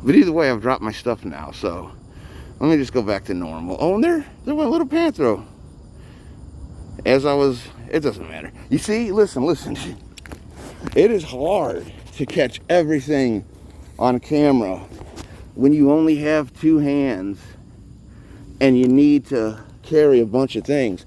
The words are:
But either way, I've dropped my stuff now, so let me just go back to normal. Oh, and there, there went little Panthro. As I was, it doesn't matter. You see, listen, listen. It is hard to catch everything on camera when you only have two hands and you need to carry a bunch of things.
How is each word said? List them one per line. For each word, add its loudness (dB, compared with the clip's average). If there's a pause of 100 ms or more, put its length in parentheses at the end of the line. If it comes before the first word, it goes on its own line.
But 2
either 6
way, 2
I've -2
dropped -2
my -4
stuff -6
now, -10
so -8 (720)
let 2
me 4
just 0
go 0
back -4
to -6
normal. -8
Oh, 0
and 2
there, 0 (200)
there -4
went -2
little 0
Panthro. 0 (1600)
As 4
I 2
was, 2 (280)
it 0
doesn't -6
matter. -14 (180)
You 0
see, -2
listen, 2
listen. -2 (1160)
It 6
is -2
hard -4 (220)
to -6
catch -2
everything 0 (540)
on 0
camera 2 (760)
when 4
you 4
only 4
have -2
two 4
hands -2 (1200)
and 6
you 4
need 4
to -4 (240)
carry 4
a 2
bunch -2
of -4
things. -2